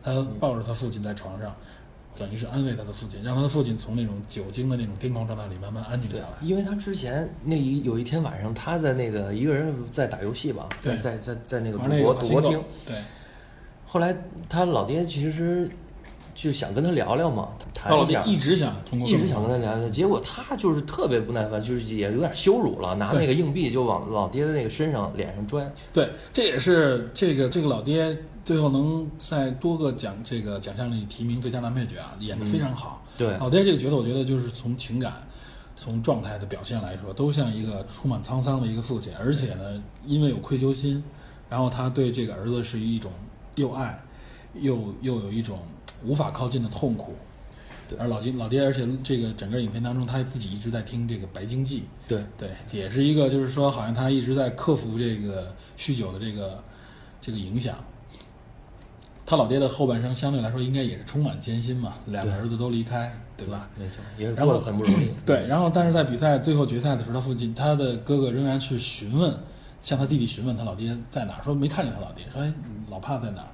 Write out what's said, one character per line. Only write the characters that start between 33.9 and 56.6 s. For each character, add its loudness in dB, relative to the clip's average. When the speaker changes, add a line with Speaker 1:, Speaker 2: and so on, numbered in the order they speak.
Speaker 1:
我 2
觉 0
得 2
就 2
是 -2
从 -4
情 -4
感、 -2
从 -4
状 2
态 -6
的 -6
表 -8
现 -4
来 -6
说， -8
都 2
像 2
一 -2
个 -4
充 -2
满 0
沧 -2
桑 2
的 0
一 0
个 -2
父 -2
亲， -10
而 2
且 0
呢， -6
因 2
为 6
有 0
愧 -2
疚 4
心， 0
然 -2
后 4
他 -2
对 4
这 0
个 -6
儿 -6
子 0
是 -4
一 0
种 -6
又 2
爱， -6
又， 0
又 0
有 -6
一 -2
种 -6
无 2
法 2
靠 -2
近 0
的 -2
痛 0
苦。 -10
Speaker 2:
对。 -10
Speaker 1:
而 -2
老 -2
金， -2
老 -4
爹， 4
而 6
且 0
这 0
个 0
整 -6
个 0
影 -2
片 -4
当 -2
中， -2
他 0
自 -6
己 -6
一 -6
直 -4
在 -2
听 -4
这 -2
个 -8
白 -8
鲸 -2
记。 -4
Speaker 2:
对。 0
Speaker 1:
对， -8
也 -4
是 4
一 6
个， 6
就 4
是 0
说， 4
好 -2
像 -2
他 2
一 4
直 0
在 2
克 2
服 0
这 0
个 -6
酗 -2
酒 -2
的 -8
这 -4
个， -8